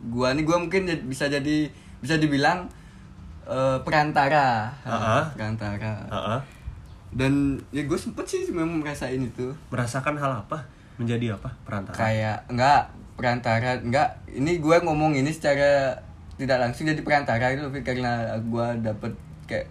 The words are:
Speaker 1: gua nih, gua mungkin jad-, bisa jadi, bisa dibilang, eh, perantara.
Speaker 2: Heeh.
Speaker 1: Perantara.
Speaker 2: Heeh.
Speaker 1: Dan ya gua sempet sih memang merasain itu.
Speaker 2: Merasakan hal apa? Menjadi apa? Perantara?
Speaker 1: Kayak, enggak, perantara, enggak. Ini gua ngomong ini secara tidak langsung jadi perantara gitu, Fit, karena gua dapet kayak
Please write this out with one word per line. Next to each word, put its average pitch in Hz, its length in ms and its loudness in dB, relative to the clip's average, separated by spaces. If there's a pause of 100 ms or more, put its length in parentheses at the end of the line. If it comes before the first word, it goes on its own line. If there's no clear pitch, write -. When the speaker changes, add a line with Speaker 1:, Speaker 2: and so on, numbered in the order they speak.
Speaker 1:
gua 123 260 0
nih, 151 120 0
gua 170 160 4
mungkin 180 240 0
jad-, 165 180 -2
bisa 131 240 -4
jadi, 147 460 0 (260)
bisa 147 180 -2
dibilang, 156 520 2 (760)
eh, 131 340 0
perantara. 143 880 4 (140)
Speaker 2:
Heeh. 120 420 2 (100)
Speaker 1:
Perantara. 107 640 -4 (100)
Speaker 2:
Heeh. 104 340 -4 (720)
Speaker 1:
Dan 135 240 0 (360)
ya 139 140 -4
gua 139 120 0
sempet 220 320 -6
sih 359 220 -2
memang 165 340 -2
merasain 139 340 -4
itu. 127 300 -4 (220)
Speaker 2:
Merasakan 131 480 -2
hal 135 260 -2
apa? 156 160 -8 (360)
Menjadi 117 380 -2
apa? - 300 -10
Perantara? 98 320 -8
Speaker 1:
Kayak, 110 500 0
enggak, 131 380 4 (320)
perantara, 123 600 0
enggak. 120 280 2 (220)
Ini 165 320 0
gua 156 200 6
ngomong 156 340 4
ini 135 140 2
secara 143 680 4 (400)
tidak 131 240 2
langsung 123 260 0
jadi 151 140 2
perantara 127 500 2
gitu, 139 200 -2
Fit, 135 120 -8
karena 123 400 -2 (220)
gua 117 320 -2
dapet 110 340 -4 (340)
kayak 104 280 -6